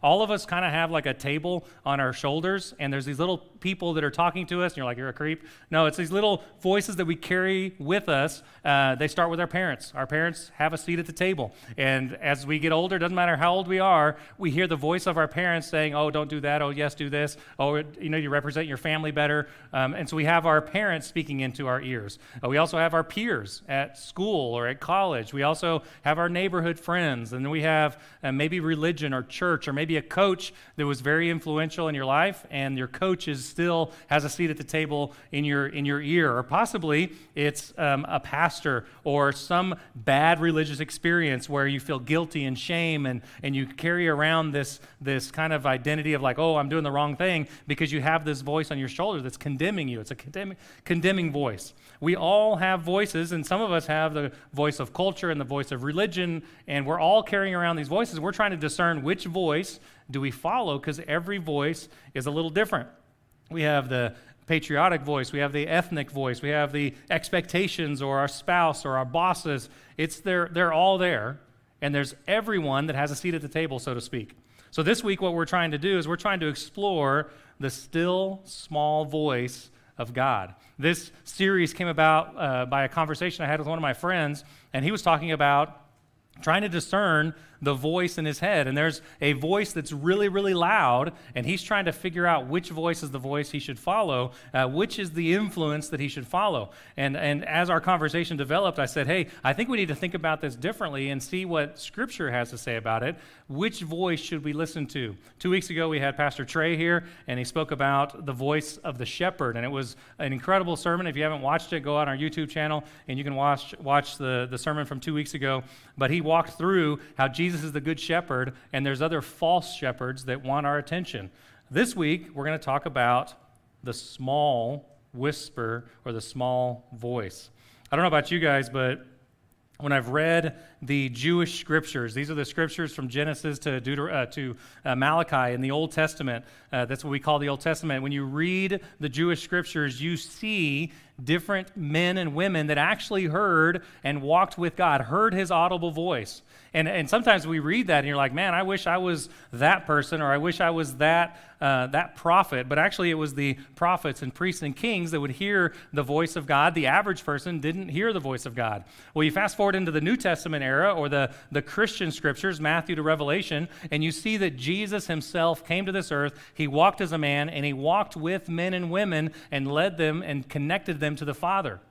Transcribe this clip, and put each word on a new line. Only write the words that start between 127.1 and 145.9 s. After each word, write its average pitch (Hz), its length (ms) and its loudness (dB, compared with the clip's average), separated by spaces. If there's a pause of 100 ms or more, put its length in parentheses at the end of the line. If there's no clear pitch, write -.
I 139 40 0
don't 165 80 4
know 185 40 4
about 151 220 4
you 175 100 0
guys, 139 300 2
but 131 340 -2 (760)
when 143 120 -2
I've 127 180 2
read 160 480 2 (260)
the 139 260 0
Jewish 170 500 0
scriptures, 139 540 -2
these 143 160 -4
are 160 60 -4
the 143 100 -2
scriptures - 480 -4
from 131 160 -6
Genesis 147 500 -2
to 131 220 -2
Deuter-, 143 320 -4
uh, 131 140 0
to, 131 280 -6 (300)
uh, 131 100 0
Malachi 139 580 2
in 123 80 -4
the 135 100 -2
Old 160 200 -2
Testament. 135 540 -2 (260)
Uh, 123 140 0
that's 127 180 -6
what 156 60 -6
we 139 100 -2
call 147 200 2
the 143 100 -2
Old 139 120 -4
Testament. 151 420 -2
When 139 80 -4
you 139 140 -4
read 185 560 0 (180)
the 151 100 -4
Jewish 160 320 0
scriptures, 147 600 -2
you 165 160 -2
see 160 760 -4 (300)
different 175 540 -2
men 175 420 0
and 165 160 -2
women 165 340 0
that 147 100 2
actually 190 480 2
heard 170 580 4 (220)
and 143 160 -2
walked 170 360 4
with 170 200 -2
God, 151 240 4
heard 185 320 2
his 185 180 0
audible 175 400 2